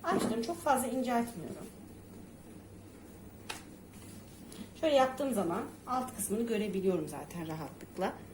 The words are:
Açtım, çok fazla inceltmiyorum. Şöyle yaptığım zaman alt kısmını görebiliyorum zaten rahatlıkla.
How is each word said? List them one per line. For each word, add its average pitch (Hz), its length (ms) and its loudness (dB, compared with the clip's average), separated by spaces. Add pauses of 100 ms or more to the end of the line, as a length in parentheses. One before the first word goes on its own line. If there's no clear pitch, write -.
Açtım, 233 380 4
çok 339 200 -2
fazla 254 260 6
inceltmiyorum. 233 800 0 (3000)
Şöyle 302 160 6
yaptığım 262 380 6
zaman 190 300 2 (240)
alt 247 280 0
kısmını 220 320 2
görebiliyorum 190 600 2
zaten 147 400 -6
rahatlıkla. 160 680 -4 (200)